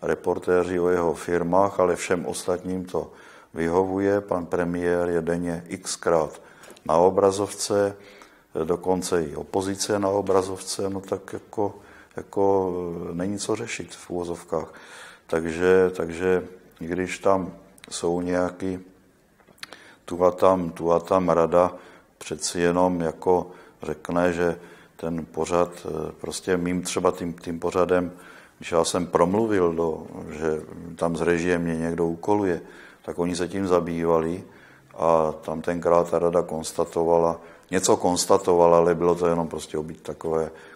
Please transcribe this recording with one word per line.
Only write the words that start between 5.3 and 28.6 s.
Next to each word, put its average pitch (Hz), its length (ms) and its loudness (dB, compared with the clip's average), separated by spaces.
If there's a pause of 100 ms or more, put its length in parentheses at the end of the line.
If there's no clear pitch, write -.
xkrát - 600 0 (440)
na 78 120 2
obrazovce, 98 1000 2 (600)
eh, 80 100 -2
dokonce 90 580 0
i 73 120 -6
opozice 98 640 -2
na 98 100 0
obrazovce, 95 800 0
no 98 120 -8
tak - 320 -8
jako, 101 420 -6 (400)
jako, 98 580 0 (380)
eh, - 20 -8
není 98 260 -6
co 110 160 -2
řešit 101 400 -10
v - 140 -20
uvozovkách. 85 640 -6 (540)
Takže, 90 680 4
takže 87 480 -2 (380)
i 82 60 -8
když 87 320 -4
tam 92 340 0 (360)
jsou 87 320 -2
nějaký 90 580 -2 (1300)
tu 90 200 0
a 90 60 6
tam, 92 380 4
tu 82 220 -2
a 85 80 4
tam 92 300 2
rada, 85 440 4 (440)
přeci - 420 -8
jenom 87 420 2
jako 85 500 0 (320)
řekne, 87 500 -2
že 85 260 0 (360)
ten 82 300 -6
pořad, 87 440 0 (160)
eh, 78 260 -6 (100)
prostě 87 360 -2
mým 90 240 -2
třeba 90 300 0
tím, 87 220 -8
tím 85 260 -10
pořadem, 87 520 0 (460)
když - 140 -14